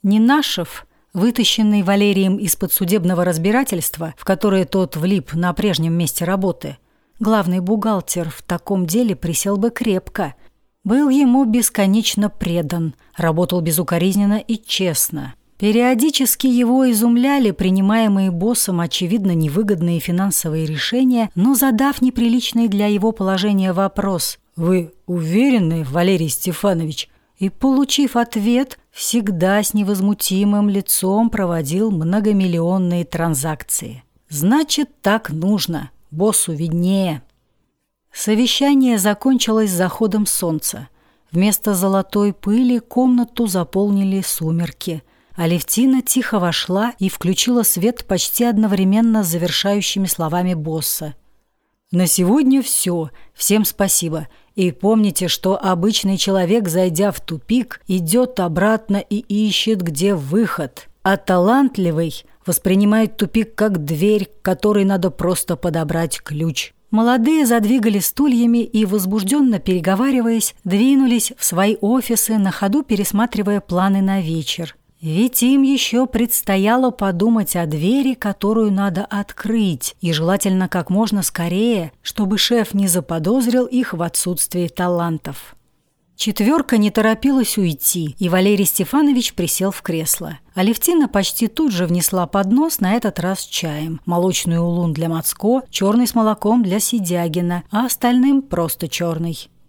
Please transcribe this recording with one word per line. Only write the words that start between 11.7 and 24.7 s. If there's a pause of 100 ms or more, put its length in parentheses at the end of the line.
предан, (220)
работал
безукоризненно
и
честно. (260)
Периодически
его
изумляли
принимаемые
боссом,
очевидно,
невыгодные
финансовые
решения,
но,
задав
неприличный
для
его
положения
вопрос: (160)
«Вы (140)